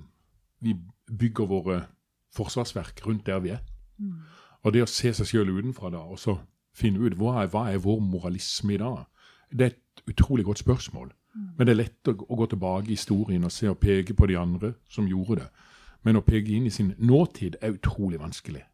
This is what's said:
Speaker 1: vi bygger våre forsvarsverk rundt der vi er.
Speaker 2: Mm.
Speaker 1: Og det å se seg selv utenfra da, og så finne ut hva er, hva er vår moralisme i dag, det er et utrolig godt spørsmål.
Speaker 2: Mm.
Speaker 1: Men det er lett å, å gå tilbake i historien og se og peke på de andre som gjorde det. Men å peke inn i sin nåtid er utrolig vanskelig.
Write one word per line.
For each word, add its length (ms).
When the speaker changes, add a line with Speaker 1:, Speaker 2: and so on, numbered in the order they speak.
Speaker 1:
vi 100
bygger 400
våre 300
forsvarsverk 720
rundt 220
der 160
vi 80
er. 100
Speaker 2:
Mm. 220
Speaker 1:
Og 100
det 80
å 80
se 240
seg 140
selv 320
utenfra 340
da, 80
og 160
så 220
finne 280
ut 160
hva 240
er, 80
hva 180
er 140
vår 180
moralisme 720
i 80
dag, 220
det 160
er 80
et 340
utrolig 380
godt 160
spørsmål. 480
Speaker 2:
Mm. 80
Speaker 1:
Men 100
det 80
er 80
lett 260
å, 60
å 240
gå 160
tilbake 340
i 60
historien 500
og 80
se 160
og 140
peke 320
på 160
de 80
andre 320
som 180
gjorde 360
det. 60
Men 100
å 80
peke 300
inn 100
i 80
sin 240
nåtid 640
er 140
utrolig 480
vanskelig. 400